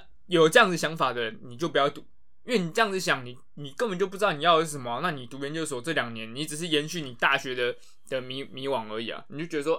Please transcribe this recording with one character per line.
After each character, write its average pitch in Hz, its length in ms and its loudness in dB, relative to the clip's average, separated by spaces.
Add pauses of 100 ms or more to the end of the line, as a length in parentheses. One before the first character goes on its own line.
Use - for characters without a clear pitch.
(260)
有 165 220 8
这 240 120 10
样 202 100 8
子 175 60 0
想 156 200 0
法 135 160 2
的 120 100 -2
人， 113 200 -4
你 120 140 -14
就 160 120 -2
不 151 80 0
要 143 140 6
读， - 140 -12 (400)
因 240 80 -4
为 226 80 6
你 170 100 -2
这 220 100 2
样 220 80 4
子 190 120 -4
想， 139 260 0
你， 123 100 -12 (180)
你 147 180 -10
根 240 160 0
本 185 100 -4
就 196 80 2
不 190 100 -6
知 202 80 0
道 196 80 6
你 147 120 -2
要 170 140 8
的 165 60 4
是 156 60 -6
什 147 100 -6
么 120 80 -6
啊。 120 140 -2
那 180 80 2
你 131 160 -6
读 135 140 -12
研 139 120 -6
究 160 140 -2
所 127 160 -4
这 160 100 -2
两 120 220 0
年， 110 180 -10
你 143 140 -6
只 151 100 -8
是 170 120 -4
延 151 200 2
续 170 120 -6
你 131 140 -8
大 139 220 4
学 135 160 -2
的， 123 220 0 (340)
的 131 120 -2
迷-， 131 320 -8
迷 135 160 -6
惘 117 240 0
而 113 100 -4
已 107 80 -6
啊。 - 180 -8
你 143 120 -8
就 170 60 -6
觉 160 100 -4
得 143 80 0
说 160 140 2